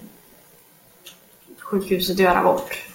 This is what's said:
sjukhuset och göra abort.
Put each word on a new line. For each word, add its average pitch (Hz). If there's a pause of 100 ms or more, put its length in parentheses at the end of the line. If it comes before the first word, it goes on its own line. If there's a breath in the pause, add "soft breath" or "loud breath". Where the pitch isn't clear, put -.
(1600)
sjukhuset 190
och 190
göra 175
abort. 180 (120)